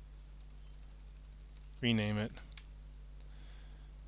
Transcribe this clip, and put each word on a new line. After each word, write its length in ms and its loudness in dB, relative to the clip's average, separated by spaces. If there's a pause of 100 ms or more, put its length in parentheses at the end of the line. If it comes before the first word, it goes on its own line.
(1800)
rename 360 10
it. 140 6 (1800)